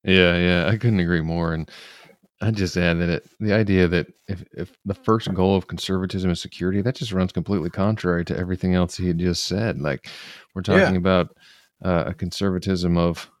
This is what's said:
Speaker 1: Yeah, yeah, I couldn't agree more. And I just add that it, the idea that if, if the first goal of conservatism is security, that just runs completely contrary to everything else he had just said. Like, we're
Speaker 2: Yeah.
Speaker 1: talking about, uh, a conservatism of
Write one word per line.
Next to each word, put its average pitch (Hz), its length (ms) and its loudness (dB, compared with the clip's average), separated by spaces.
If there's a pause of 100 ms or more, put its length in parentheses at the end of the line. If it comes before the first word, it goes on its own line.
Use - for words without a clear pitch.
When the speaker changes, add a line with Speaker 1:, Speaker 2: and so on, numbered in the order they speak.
Speaker 1:
Yeah, 90 340 6
yeah, 87 300 2
I 107 100 2
couldn't 107 220 2
agree 85 220 2
more. 82 320 -2
And 80 160 -6 (720)
I 110 100 0
just 98 240 -2
add 85 240 2
that 87 100 0
it, 80 160 -2 (140)
the 107 140 0
idea 98 340 4
that 85 200 0 (200)
if, 92 160 -8 (100)
if - 220 -10 (100)
the 98 100 -4
first 110 380 0
goal 95 220 2
of 90 120 -2
conservatism 92 640 -4
is 82 100 -2
security, 95 400 -4
that 120 140 -2
just 113 160 -8
runs 92 200 0
completely 87 380 -2
contrary 90 560 0
to - 120 -4
everything 90 360 -2
else 90 240 0
he 90 100 -2
had 85 120 0
just 87 260 0
said. 98 340 -2
Like, 71 300 -6 (460)
we're 95 120 -8
Speaker 2:
Yeah. 98 120 4
Speaker 1:
talking 92 180 2
about, 90 380 2 (480)
uh, 87 240 0
a 98 60 -6
conservatism 90 840 -2
of 85 320 -2 (100)